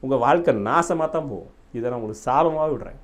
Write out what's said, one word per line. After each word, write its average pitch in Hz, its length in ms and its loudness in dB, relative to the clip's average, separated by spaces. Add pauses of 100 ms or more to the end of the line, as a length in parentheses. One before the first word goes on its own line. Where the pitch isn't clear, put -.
உங்க 135 120 0
வாழ்க்கை 139 380 4 (100)
நாசமா 160 440 2
தான் 156 220 -4
போகும். 92 220 -12 (200)
இதை 120 140 -6
நான் 123 140 -4
உங்களுக்கு 107 260 -8
சாபமா 156 420 2
விடுறேன். 131 360 -6